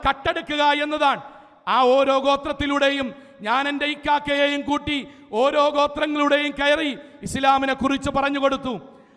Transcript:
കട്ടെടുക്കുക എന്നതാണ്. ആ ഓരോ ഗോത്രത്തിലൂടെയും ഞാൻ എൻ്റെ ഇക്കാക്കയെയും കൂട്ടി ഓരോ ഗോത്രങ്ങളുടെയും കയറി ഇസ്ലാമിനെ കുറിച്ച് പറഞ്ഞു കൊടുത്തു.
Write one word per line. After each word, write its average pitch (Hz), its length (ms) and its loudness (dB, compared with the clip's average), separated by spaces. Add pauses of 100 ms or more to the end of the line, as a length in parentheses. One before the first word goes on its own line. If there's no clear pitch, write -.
കട്ടെടുക്കുക 302 540 -2 (200)
എന്നതാണ്. 294 380 0 (460)
ആ 220 140 2
ഓരോ 269 360 4
ഗോത്രത്തിലൂടെയും 277 960 0 (280)
ഞാൻ 247 260 0
എൻ്റെ 285 180 -4
ഇക്കാക്കയെയും 285 760 0
കൂട്ടി 285 460 -4 (240)
ഓരോ 285 380 2
ഗോത്രങ്ങളുടെയും 294 840 0
കയറി 285 460 0 (240)
ഇസ്ലാമിനെ 269 520 2
കുറിച്ച് 269 360 -2
പറഞ്ഞു 277 300 0
കൊടുത്തു. 262 400 0 (380)